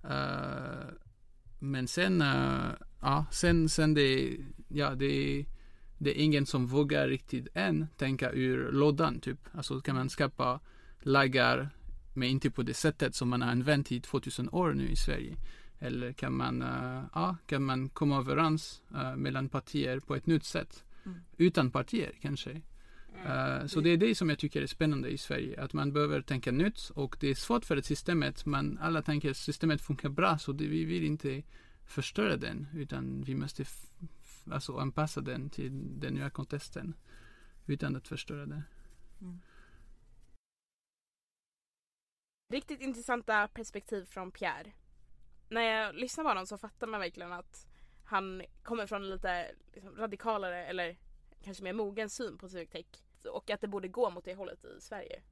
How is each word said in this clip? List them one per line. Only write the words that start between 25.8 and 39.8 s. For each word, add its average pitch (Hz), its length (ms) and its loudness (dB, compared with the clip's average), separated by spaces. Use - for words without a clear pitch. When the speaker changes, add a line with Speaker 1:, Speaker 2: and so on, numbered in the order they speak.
Speaker 1:
behöver 147 280 4
tänka 131 300 -2
nytt, 170 380 2
och 139 300 -4
det 143 80 2
är 135 80 2
svårt 233 300 2
för 151 120 2
ett 131 80 -2
systemet, 147 600 0
men 143 320 0
alla 160 240 0
tänker 147 300 2
att - 60 -4
systemet 151 440 0
funkar 143 280 -2
bra, 170 280 4
så 143 140 -4
det, 147 160 -2
vi 160 180 0
vill 170 180 0
inte 147 400 0
förstöra 185 520 0
den, 127 360 -4
utan 135 500 -6
vi 131 120 -4
måste 139 260 -4
f-, - 300 -10
f-, - 500 -16
alltså, 135 260 -6
anpassa 139 440 -2
den 131 280 -6
till 135 500 -6
den 143 140 -4
nya 139 160 -2
kontexten 147 640 -8
utan 143 300 -2
att 131 120 -10
förstöra 143 380 -8
det. 147 180 -8
Speaker 2:
Mm. 180 180 -12